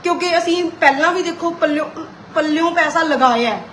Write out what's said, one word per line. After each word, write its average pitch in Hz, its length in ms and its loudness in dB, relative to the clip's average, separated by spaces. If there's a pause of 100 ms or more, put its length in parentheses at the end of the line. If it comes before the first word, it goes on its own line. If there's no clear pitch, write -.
ਕਿਉਂਕਿ 349 340 0
ਅਸੀਂ 349 340 0
ਪਹਿਲਾਂ 294 400 2
ਵੀ 370 100 -2
ਦੇਖੋ - 300 -4
ਪੱਲਿਓਂ, 302 340 -2 (500)
ਪੱਲਿਓਂ 320 360 0
ਪੈਸਾ 330 320 2
ਲਗਾਇਆ 247 460 2
ਹੈ 196 240 -4